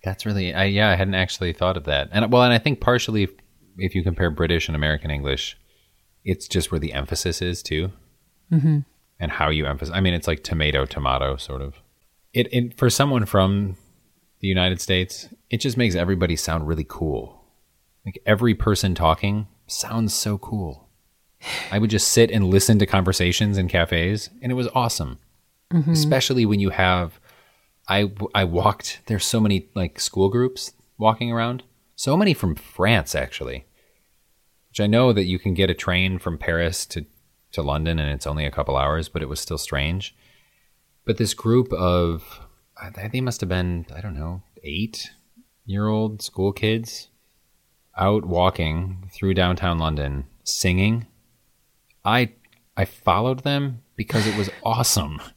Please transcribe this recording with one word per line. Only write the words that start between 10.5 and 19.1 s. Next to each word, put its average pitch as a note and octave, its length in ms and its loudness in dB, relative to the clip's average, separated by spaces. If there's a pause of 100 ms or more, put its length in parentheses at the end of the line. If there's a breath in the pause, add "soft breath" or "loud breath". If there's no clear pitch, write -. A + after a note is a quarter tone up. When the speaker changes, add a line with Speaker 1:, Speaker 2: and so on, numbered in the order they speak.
Speaker 1:
tomato C2+ 520 -2
sort C2+ 240 -10
of. C#2 140 -10 (580)
It, A#2+ 200 -2
it, A#2+ 240 0
for B2 120 4
someone C3 360 2
from G2 520 2 (640)
the G2+ 60 -4
United F#2 340 2
States, - 480 -2 (200)
it A#2+ 80 -2
just A#2+ 200 -2
makes A2 180 2
everybody F2 400 2
sound D#2+ 320 -2
really D#2 200 -2
cool. - 540 -6 (640)
Like, - 200 -10
every A2 280 4
person G2+ 420 2
talking G2+ 520 2 (200)